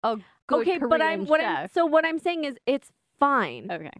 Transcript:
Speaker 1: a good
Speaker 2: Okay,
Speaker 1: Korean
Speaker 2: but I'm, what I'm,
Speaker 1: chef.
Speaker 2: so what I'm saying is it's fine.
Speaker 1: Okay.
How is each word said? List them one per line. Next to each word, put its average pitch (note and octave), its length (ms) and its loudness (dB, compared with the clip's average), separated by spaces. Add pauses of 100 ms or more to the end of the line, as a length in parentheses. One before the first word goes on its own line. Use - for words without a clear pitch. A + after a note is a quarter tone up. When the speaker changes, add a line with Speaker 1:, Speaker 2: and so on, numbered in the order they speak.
Speaker 1:
a A3 140 -2 (280)
good C#4 140 2
Speaker 2:
Okay, F4+ 180 0
Speaker 1:
Korean C#4 100 -2
Speaker 2:
but D#4 140 4
I'm, D#4+ 240 0
what D4+ 140 2
I'm, E3 240 -2
Speaker 1:
chef. F#3 80 -12
Speaker 2:
so E4+ 120 2
what D#4+ 200 4
I'm D#4+ 160 -2
saying E4+ 240 -2
is C#4 200 -6
it's C4+ 280 -2 (260)
fine. G3+ 540 0
Speaker 1:
Okay. D#3+ 280 -10